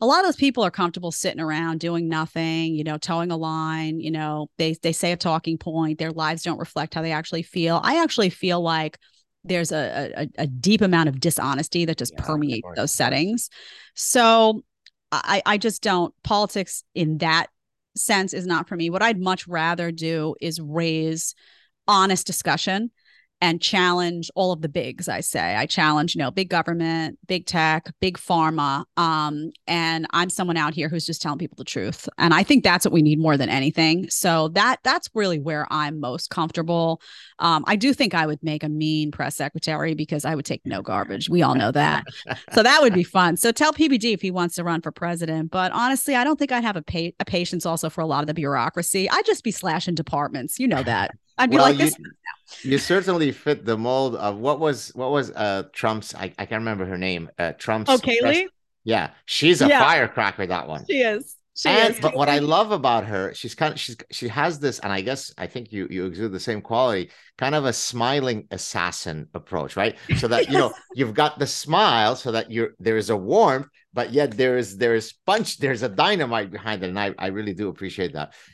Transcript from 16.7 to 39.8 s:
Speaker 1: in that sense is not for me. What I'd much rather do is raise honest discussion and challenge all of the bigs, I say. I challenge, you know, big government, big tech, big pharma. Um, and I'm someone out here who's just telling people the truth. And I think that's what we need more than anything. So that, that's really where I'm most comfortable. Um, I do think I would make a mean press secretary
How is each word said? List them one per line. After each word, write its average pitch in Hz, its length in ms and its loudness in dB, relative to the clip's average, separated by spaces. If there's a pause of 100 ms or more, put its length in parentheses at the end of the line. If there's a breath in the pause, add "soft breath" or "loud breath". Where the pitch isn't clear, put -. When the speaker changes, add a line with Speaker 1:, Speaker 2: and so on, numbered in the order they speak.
Speaker 1:
in 156 220 0
that 160 300 2 (500)
sense 196 360 0
is 180 140 -6
not 170 220 -2
for 175 80 -6
me. 165 120 -2
What 185 120 -2
I'd 220 180 2
much 185 300 -2
rather 170 420 -2
do 160 480 -2
is 165 220 -6
raise 160 720 -2 (540 soft breath)
honest 196 360 4
discussion 190 640 -2 (500 soft breath)
and 170 200 2
challenge 175 720 0
all 185 160 2
of 160 100 -6
the 160 60 -4
bigs, 147 400 -6
I 95 140 -4
say. 90 340 -2
I 117 100 0
challenge, 156 480 2
you 160 60 -6
know, 135 100 -2
big 190 200 -4
government, 165 760 -2
big 180 200 -4
tech, 160 440 0 (120)
big 185 160 -2
pharma. 156 640 0 (140)
Um, 156 540 0 (140)
and 165 460 0
I'm 175 180 2
someone 175 280 -2
out 156 160 0
here 151 160 -2
who's 165 160 -4
just - 160 -6
telling 151 160 -4
people 170 180 -8
the 131 80 -14
truth. - 540 -6
And 165 160 6
I 180 100 6
think 277 220 6
that's 180 200 4
what 185 60 2
we 165 100 8
need 151 160 6
more 156 200 4
than 135 100 0
anything. 160 640 2
So 165 400 2
that, 208 340 2
that's 302 300 0
really 190 260 0
where 151 320 -4
I'm 151 300 -2
most 127 280 -6
comfortable. 165 720 0 (380 loud breath)
Um, 165 260 4
I 214 120 2
do 254 160 4
think 226 200 0
I 160 120 2
would 151 180 -4
make 156 220 -2
a - 20 -2
mean 156 420 0
press 139 280 -6
secretary 151 580 -4